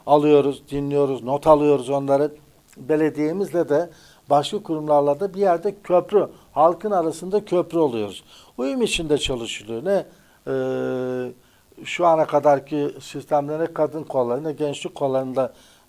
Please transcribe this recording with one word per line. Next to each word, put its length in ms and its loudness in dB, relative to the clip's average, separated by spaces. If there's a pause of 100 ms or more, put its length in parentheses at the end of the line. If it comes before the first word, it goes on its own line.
alıyoruz, 640 4
dinliyoruz, 540 -2
not 220 -2
alıyoruz 440 4
onları. 440 0 (420)
Belediyemizle 920 -2
de 220 0 (400)
başka 320 0
kurumlarla 580 0
da 140 -4
bir 60 -6
yerde 420 0
köprü, 460 2 (240)
halkın 380 2
arasında 540 -2
köprü 340 -2
oluyoruz. 460 -2 (340)
Uyum 240 -4
içinde 360 0
çalışılıyor. 640 -8
Ne, 220 0 (400)
e, 80 -4 (1300)
şu 220 -2
ana 200 4
kadarki 640 2 (100)
sistemde 580 -4
ne 160 -4
kadın 300 -2
kolları 400 -2
ne 80 -4
gençlik 420 -6
kollarında 580 -2 (360)